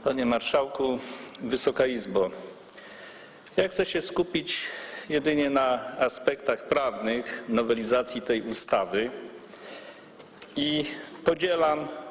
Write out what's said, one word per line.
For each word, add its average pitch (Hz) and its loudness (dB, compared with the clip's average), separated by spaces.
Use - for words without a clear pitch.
Panie 131 2
Marszałku, 131 2
Wysoka 127 2
Izbo. 101 0
Ja 95 4
chcę 185 0
się 170 -2
skupić - -2
jedynie 147 4
na 131 2
aspektach - 0
prawnych 120 0
nowelizacji 117 2
tej 117 2
ustawy 110 0
i 151 0
podzielam 165 2